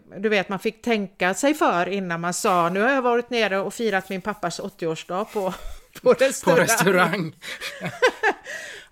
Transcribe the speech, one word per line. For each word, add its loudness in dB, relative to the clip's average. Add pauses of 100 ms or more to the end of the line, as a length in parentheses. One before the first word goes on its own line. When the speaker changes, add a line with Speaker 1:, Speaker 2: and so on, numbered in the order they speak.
(180)
Speaker 1:
du -2
vet, 0
man -4
fick -6
tänka -2
sig 2
för 2
innan -4
man -2
sa, 2
nu -2
har 2
jag 0
varit 0
nere 0
och -4
firat -2
min -6
pappas -6
åttioårsdag -6
på, -4 (220)
<laughs> -20
på 8
restaurang. 4
Speaker 2:
På 6
restaurang. 2 (460)
Speaker 1:
<laughs> -8 (1000)